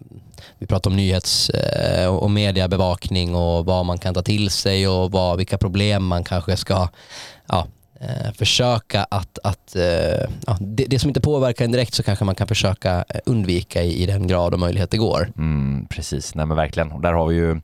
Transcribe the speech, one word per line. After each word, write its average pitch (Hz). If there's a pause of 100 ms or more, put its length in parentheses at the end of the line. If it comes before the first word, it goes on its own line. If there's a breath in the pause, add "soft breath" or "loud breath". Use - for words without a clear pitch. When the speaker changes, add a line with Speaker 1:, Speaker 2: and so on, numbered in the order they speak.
(580 loud breath)
Speaker 1:
vi -
pratar 98
om 95
nyhets-, 92
eh, -
och, 92
och 104
mediebevakning 92
och 85
vad 92
man 87
kan 92
ta 87
till 104
sig 98
och 92
vad, 90
vilka 92
problem 98
man 87
kanske 92
ska, 92 (580 loud breath)
ja, - (340)
eh, -
försöka 117
att, -
att, -
eh, 85 (160)
ja, 95
det, 104
det 135
som 147
inte 127
påverkar 131
en 117
direkt 123
så -
kanske 101
man 95
kan 101
försöka, 95
eh, -
undvika 90
i, 87
i 90
den 98
grad 87
och 90
möjlighet 90
det 107
går. -
Speaker 2:
Mm, 69
precis. -
Nej, 76
men 78
verkligen. 78
Och 69
där 85
har 82
vi 82
ju 82